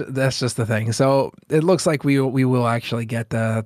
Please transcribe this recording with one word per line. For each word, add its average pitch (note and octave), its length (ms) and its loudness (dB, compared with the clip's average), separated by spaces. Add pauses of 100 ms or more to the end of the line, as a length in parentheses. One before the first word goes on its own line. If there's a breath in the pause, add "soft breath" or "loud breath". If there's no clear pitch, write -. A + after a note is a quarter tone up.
that's C3 320 -2
just B2 180 -2
the A#2 80 -2
thing. A2 260 0
So C3+ 400 2 (160)
it D#3 160 2
looks F3 220 2
like D#3 180 0
we, C#3 160 2
we C3 260 2
will B2 220 2
actually A#2 380 -2
get, A2+ 260 -6
uh, A2+ 340 0